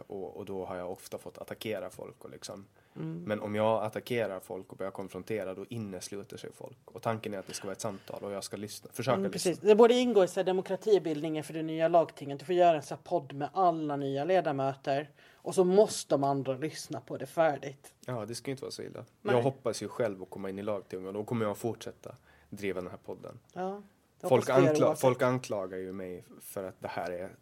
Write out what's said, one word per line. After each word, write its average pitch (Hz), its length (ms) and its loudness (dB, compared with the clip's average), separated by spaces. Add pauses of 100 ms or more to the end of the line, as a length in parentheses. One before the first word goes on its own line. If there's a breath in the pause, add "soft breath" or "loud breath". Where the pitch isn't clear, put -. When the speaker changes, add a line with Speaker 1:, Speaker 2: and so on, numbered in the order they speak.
Speaker 1:
och, 95 300 -10
och 104 80 -10
då 95 200 -6
har 92 120 -6
jag 90 140 -6
ofta - 280 -10
fått - 200 -16
attackera 98 520 -6
folk - 340 -16
och - 60 -16
liksom. 101 360 -14 (300 soft breath)
Speaker 2:
Mm. 160 300 -8
Speaker 1:
Men 104 140 -2
om 104 140 -4
jag 107 300 2
attackerar 104 560 -4
folk 92 320 -10
och - 60 -16
börjar 95 120 -6
konfrontera, 95 640 -6
då 98 140 -10
innesluter 101 680 -10
sig - 160 -14
folk. - 320 -16
Och - 180 -16
tanken 110 320 -2
är 98 40 -6
att 92 80 -10
det - 80 -10
ska - 120 -10
vara 95 60 -6
ett 95 80 -10
samtal 98 440 -8
och 101 80 -6
jag 98 120 -6
ska - 120 -10
lyssna, 104 360 -12
försöka 123 240 0
Speaker 2:
Mm, 196 160 0
precis. 185 180 -2
Speaker 1:
lyssna. 170 180 2
Speaker 2:
Det 214 60 12
borde 226 200 10
ingå 240 300 6
i 170 40 4
så 196 120 -2
här 185 40 0
demokratibildningen 170 1000 2
för 156 100 -12
det 160 80 -4
nya 160 260 2
lagtinget. 156 500 2
Du 139 60 -18
får 180 100 0
göra 175 220 8
en 147 60 -4
så 160 120 -10
här 139 80 -10
podd 160 300 -2
med 143 200 -4
alla 160 440 2
nya 139 280 -2
ledamöter. 147 840 0 (220 soft breath)
Och - 220 -8
så 185 100 8
måste 196 500 4
de 139 100 4
andra 135 300 2
lyssna 139 460 -6
på - 160 -10
det 135 100 -8
färdigt. 143 680 0 (120)
Speaker 1:
Ja, 117 200 -4
det 113 80 -8
ska - 160 -8
ju - 20 -2
inte 127 100 -10
vara 98 100 -8
så 107 100 -10
illa. 104 220 -12 (180)
Speaker 2:
Nej. - 120 4
Speaker 1:
Jag 120 80 6
hoppas 123 400 -2
ju 104 60 -4
själv 101 340 -2
att - 80 -12
komma 98 200 -8
in 95 80 -6
i 101 40 -6
lagtinget 95 440 -6
och 98 80 -8
då 104 100 -4
kommer 113 220 0
jag 101 100 -2
fortsätta - 600 -8 (340 soft breath)
driva 98 300 -4
den 90 100 -8
här 90 80 -14
podden. 92 400 -14 (140)
Speaker 2:
Ja, 190 300 -8 (380)
det - 80 -4
Speaker 1:
Folk - 200 6
Speaker 2:
hoppas 135 140 4
vi - 40 6
gör 156 60 4
Speaker 1:
ankla-, 147 140 4
Speaker 2:
oavsett. - 140 0
Speaker 1:
folk 127 220 4
anklagar 110 560 0
ju 92 140 -8
mig 90 320 -10 (160)
för - 240 -10
att 92 160 -12
det 98 80 -8
här 90 220 -6
är 90 200 -8 (120)